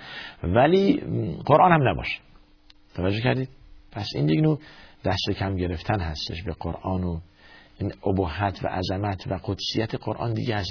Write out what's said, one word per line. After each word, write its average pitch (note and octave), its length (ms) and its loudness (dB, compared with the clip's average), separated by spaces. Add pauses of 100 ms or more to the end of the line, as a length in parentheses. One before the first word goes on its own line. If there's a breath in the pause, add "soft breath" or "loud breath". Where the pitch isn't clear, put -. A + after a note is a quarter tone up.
(440 loud breath)
ولی D#3 580 6 (440)
قرآن D#3 260 8
هم D3 180 6
نباشه. C2+ 300 -2 (760)
توجه G2+ 260 0
کردید؟ B2+ 280 0 (420)
پس G#2 240 -8
این C#3 100 0
دیگه D#3 160 4
نوع D#3 180 4 (460 loud breath)
دست F#2+ 340 0
کم G2 160 -2
گرفتن F2+ 440 -2
هستش E2 440 -6
به E2 160 -6
قرآن F#2 440 -4
و E2+ 160 -2 (600 soft breath)
این G2 120 -4 (120)
ابهت F#2+ 600 0
و G2+ 40 0
عظمت F#2+ 600 -4
و F#2 180 -2
قدسیت G#2 500 -4
قرآن A2+ 380 -4
دیگه A2 220 -2
از G2 160 -2